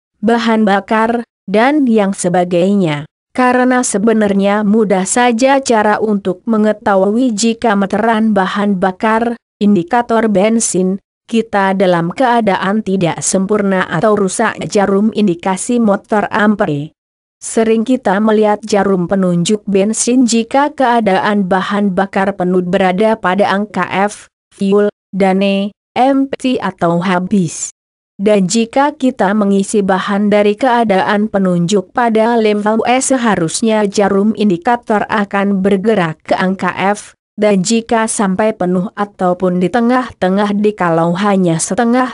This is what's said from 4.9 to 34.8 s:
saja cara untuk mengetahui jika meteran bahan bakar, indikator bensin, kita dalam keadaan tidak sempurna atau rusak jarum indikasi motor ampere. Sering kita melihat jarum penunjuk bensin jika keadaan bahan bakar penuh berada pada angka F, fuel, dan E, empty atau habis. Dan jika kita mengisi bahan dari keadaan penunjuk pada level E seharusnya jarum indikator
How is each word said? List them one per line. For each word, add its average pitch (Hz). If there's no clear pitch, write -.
saja 247
cara 214
untuk 196
mengetahui 214
jika 226
meteran 214
bahan 202
bakar, 220
indikator 220
bensin, 202
kita 208
dalam 180
keadaan 220
tidak 175
sempurna 190
atau 208
rusak -
jarum 202
indikasi 190
motor 208
ampere. 202
Sering 226
kita 214
melihat 214
jarum 190
penunjuk 185
bensin 220
jika 226
keadaan 208
bahan 196
bakar 196
penuh 180
berada 190
pada 185
angka 202
F, -
fuel, 202
dan 190
E, 196
empty 269
atau 175
habis. 180
Dan 202
jika 233
kita 247
mengisi 202
bahan 196
dari 208
keadaan 214
penunjuk 185
pada 233
level 208
E 254
seharusnya 214
jarum 202
indikator 208